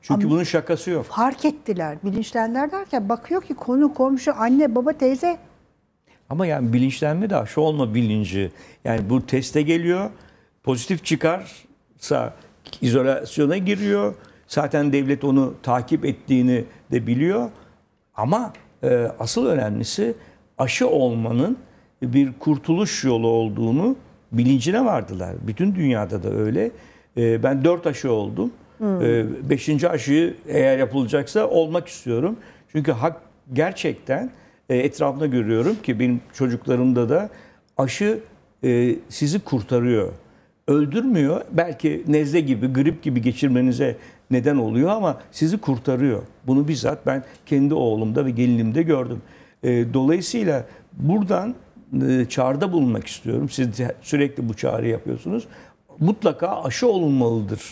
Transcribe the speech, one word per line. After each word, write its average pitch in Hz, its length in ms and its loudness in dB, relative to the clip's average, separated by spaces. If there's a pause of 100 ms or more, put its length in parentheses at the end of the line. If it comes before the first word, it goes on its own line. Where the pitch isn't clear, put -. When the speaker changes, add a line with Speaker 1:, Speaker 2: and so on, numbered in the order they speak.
Speaker 1:
Çünkü 202 240 2
Speaker 2:
Ama 147 100 4
Speaker 1:
bunun 175 80 2
şakası 160 480 -2
yok. 151 140 -2
Speaker 2:
fark 262 400 -2
ettiler, 175 580 -4
bilinçlendiler 226 680 -2
derken 302 380 -4
bakıyor 233 320 -2
ki 320 120 -8
konu 269 400 2
komşu, 269 440 0
anne, 247 380 4
baba, 262 180 0
teyze. 285 440 0 (920)
Speaker 1:
Ama 170 180 -2
yani 131 260 0
bilinçlenme 147 560 0
de 196 60 0
aşı 123 260 0
olma 143 340 0
bilinci. 104 560 0 (320)
Yani 107 260 -2
bu 127 160 0
teste 135 360 0
geliyor, 170 480 0 (540)
pozitif 131 420 -2
çıkarsa - 1300 -4 (480)
izolasyona 135 760 2
giriyor. 202 560 0 (340)
Zaten 147 460 0
devlet 139 300 0
onu 135 300 2 (100)
takip 123 420 -2
ettiğini 123 580 2 (280)
de 120 160 0
biliyor. 180 420 0 (680)
Ama, 190 380 -2 (300)
e, 120 240 2 (120)
asıl 226 260 -2
önemlisi 135 680 -2 (440)
aşı 131 320 0
olmanın 123 680 0 (440)
bir 131 380 2
kurtuluş 160 640 0
yolu 117 240 2
olduğunu 117 680 0 (360)
bilincine 135 540 2
vardılar. 92 500 -4 (120)
Bütün 180 280 0
dünyada 107 480 0
da 101 100 -4
öyle. 120 380 0 (460)
E, 113 260 2
ben 135 200 0
dört 170 240 2
aşı 135 240 -2
oldum. 113 400 -2 (260)
Speaker 2:
Hmm. 196 240 0
Speaker 1:
E, 117 240 2 (240)
beşinci 147 400 2
aşıyı 156 460 0 (120)
eğer 135 300 2
yapılacaksa 139 720 0
olmak 165 380 2
istiyorum. 127 480 -2 (360)
Çünkü 151 200 0
hak, 139 300 -2 (320)
gerçekten, 165 800 -2 (380)
e, 127 80 2
etrafımda 139 480 0
görüyorum 123 580 0
ki 117 160 -2
benim 123 220 0 (120)
çocuklarımda 123 760 0
da 185 200 0 (480)
aşı, 202 420 0 (440)
e, 123 320 2 (140)
sizi 151 300 -2
kurtarıyor. 120 720 0 (560)
Öldürmüyor. 156 760 2 (100)
Belki 160 560 0
nezle 151 320 2
gibi, 131 340 0
grip 143 300 2
gibi 123 180 0
geçirmenize 127 760 2 (360)
neden 131 260 2
oluyor 120 320 2
ama 196 320 -2 (100)
sizi 165 260 0
kurtarıyor. 131 640 0 (260)
Bunu 139 200 2
bizzat 147 380 -2
ben 135 180 -2 (220)
kendi 143 280 2
oğlumda 113 520 0
ve 131 60 -2
gelinimde 120 520 2
gördüm. 127 380 -2 (420)
E, 120 300 0
dolayısıyla 156 720 0 (280)
buradan, 196 640 0 (540)
e, 127 200 2
çağrıda 139 420 0
bulunmak 123 360 0
istiyorum. 120 420 -4
Siz 120 280 -2
de 123 240 -4
sürekli 139 480 -2
bu 107 40 -4
çağrı 120 340 -2
yapıyorsunuz. 127 600 -4 (520)
Mutlaka 185 640 0
aşı 147 240 0
olunmalıdır. 120 720 0 (100)